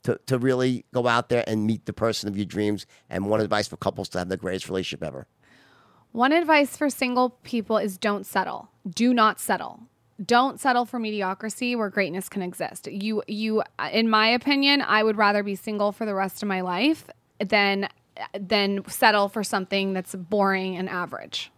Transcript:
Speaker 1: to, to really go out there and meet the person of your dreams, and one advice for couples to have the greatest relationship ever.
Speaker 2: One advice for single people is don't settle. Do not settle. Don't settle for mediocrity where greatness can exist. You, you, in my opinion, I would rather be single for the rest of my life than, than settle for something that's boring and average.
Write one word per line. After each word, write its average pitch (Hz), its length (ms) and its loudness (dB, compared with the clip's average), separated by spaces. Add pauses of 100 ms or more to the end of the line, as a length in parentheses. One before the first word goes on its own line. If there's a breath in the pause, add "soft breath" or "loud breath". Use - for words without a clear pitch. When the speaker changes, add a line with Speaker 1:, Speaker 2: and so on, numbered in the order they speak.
Speaker 1:
to, - 220 0
to 131 120 0
really 127 540 2
go 123 140 0
out 120 220 2
there 120 180 2
and 110 200 0
meet 113 200 0
the 104 60 -8
person 107 360 -2
of 101 80 -4
your 101 100 -2
dreams, 104 400 -2 (240 soft breath)
and 98 180 -4
one 107 120 2
advice 107 280 0
for - 80 -12
couples 95 340 -4
to 95 80 -6
have 87 100 -4
the 95 80 -2
greatest 92 320 -6
relationship 90 360 -6
ever. 67 220 -10 (840 soft breath)
Speaker 2:
One 247 200 2
advice 311 440 4
for 294 140 0
single 247 400 0 (120)
people 220 360 -2
is 196 180 -2
don't 202 300 -2
settle. - 420 -4 (200)
Do 240 260 2
not 220 260 4
settle. - 400 -4 (440)
Don't 247 360 2
settle 247 240 2
for 240 140 -8
mediocrity 214 760 -4
where 220 140 -2
greatness 190 400 -2
can 196 140 -6
exist. - 440 -8
You, 208 400 -4
you, 220 360 -2 (300)
in 226 180 4
my 214 180 6
opinion, 277 540 4
I 214 200 4
would 220 140 2
rather 208 260 4
be 202 140 -4
single 208 340 -2
for 214 140 -6
the 208 100 -4
rest 190 280 -4
of 208 60 -4
my 190 120 0
life 185 460 0 (340)
than, 196 480 2 (500)
than 196 500 0
settle 208 400 4
for 208 140 -4
something 196 520 -2
that's 185 200 -6
boring 190 640 0
and 185 120 -4
average. - 680 -8